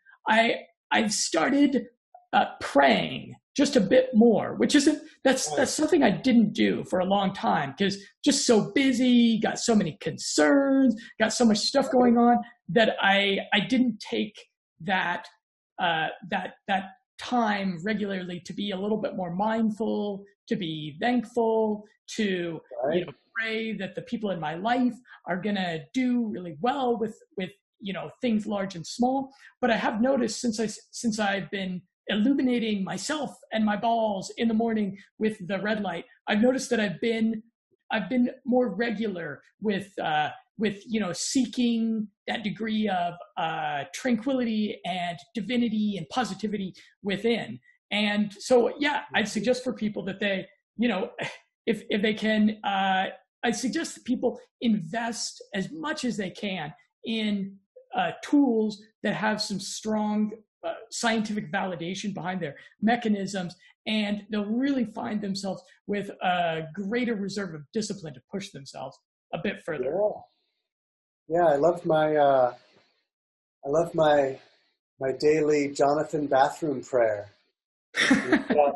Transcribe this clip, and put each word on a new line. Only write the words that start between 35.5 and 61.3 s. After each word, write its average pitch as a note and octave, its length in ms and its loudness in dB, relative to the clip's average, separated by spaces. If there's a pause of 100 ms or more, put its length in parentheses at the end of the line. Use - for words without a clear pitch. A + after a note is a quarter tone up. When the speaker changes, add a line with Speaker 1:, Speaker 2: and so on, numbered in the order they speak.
Speaker 1:
red G#3 220 -2
light, F3 240 -6 (220)
I've G#3+ 140 2
noticed B3+ 280 2
that A3+ 100 2
I've F#3+ 220 -2
been, A3+ 400 0 (500)
I've G3+ 180 -2
been B3 200 4 (160)
more B3 240 2
regular F#3 720 -4 (180)
with, F#3+ 400 -2
uh, D3+ 300 0 (280)
with, G3+ 280 -2
you A3 140 -2
know, F#3 140 -2
seeking A3+ 920 0 (200)
that G#3+ 160 -4
degree G#3+ 440 -2
of, F3 280 -2 (220)
uh, D#3 560 -4
tranquility A3+ 920 -2
and F3 320 -4 (160)
divinity G#3+ 640 0
and D#3+ 120 -8
positivity G3 680 -4 (280)
within. G3 560 -2 (320)
And G#3 420 0
so, - 460 4
yeah, C#4+ 220 0 (140)
I'd G#3 120 2
suggest A#3+ 360 -2
for B3+ 100 -2
people G#3 320 -4
that F#3+ 140 -8
they, G3 260 -2 (320)
you A#3 100 2
know, G3 220 -2 (560)
if, A3+ 240 0
if G#3 140 0
they G#3+ 100 2
can, G#3+ 500 2
uh, F#3+ 440 0 (360)
I A#3+ 80 2
suggest - 440 -4
that - 100 -20
people B3 340 -2 (220)
invest A3+ 800 -2 (140)
as G3 160 -4
much D4+ 340 -6
as G#3 120 -2
they F#3+ 120 -4
can F3+ 420 -8 (320)
in, G#3 540 -4 (380)
uh, F3 160 0 (120)
tools A3+ 580 2 (220)
that G#3+ 120 0
have G#3+ 260 0
some F#3+ 180 -4
strong, G#3+ 720 -2 (340)
uh, - 80 -4 (160)
scientific G#3+ 600 -2